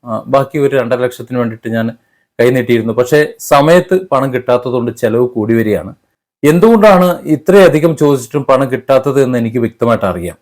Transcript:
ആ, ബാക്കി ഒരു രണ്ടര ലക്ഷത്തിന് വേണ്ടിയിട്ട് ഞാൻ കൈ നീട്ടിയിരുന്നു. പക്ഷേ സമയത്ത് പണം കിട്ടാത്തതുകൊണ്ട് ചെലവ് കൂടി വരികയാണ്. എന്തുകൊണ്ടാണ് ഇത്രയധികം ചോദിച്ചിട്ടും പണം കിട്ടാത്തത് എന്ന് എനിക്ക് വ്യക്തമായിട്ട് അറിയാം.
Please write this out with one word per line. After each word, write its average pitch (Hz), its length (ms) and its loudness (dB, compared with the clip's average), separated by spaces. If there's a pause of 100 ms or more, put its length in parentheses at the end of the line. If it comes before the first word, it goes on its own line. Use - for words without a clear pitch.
ആ, 120 40 -12 (220)
ബാക്കി 135 320 0
ഒരു 139 160 0
രണ്ടര 120 240 -2
ലക്ഷത്തിന് 123 360 -8
വേണ്ടിയിട്ട് 113 360 -6
ഞാൻ 113 100 -2 (520)
കൈ 117 80 4 (100)
നീട്ടിയിരുന്നു. 117 440 -2
പക്ഷേ 135 180 2 (340)
സമയത്ത് 170 440 2 (160)
പണം 135 220 -2
കിട്ടാത്തതുകൊണ്ട് 120 560 -2 (120)
ചെലവ് 120 240 0 (100)
കൂടി 110 240 -2
വരികയാണ്. 98 320 -4 (580)
എന്തുകൊണ്ടാണ് 196 580 4 (260)
ഇത്രയധികം 165 640 2
ചോദിച്ചിട്ടും 143 500 0
പണം 135 220 2
കിട്ടാത്തത് 131 520 0
എന്ന് 123 180 -2
എനിക്ക് 117 220 -4
വ്യക്തമായിട്ട് 113 480 -2
അറിയാം. 85 280 -8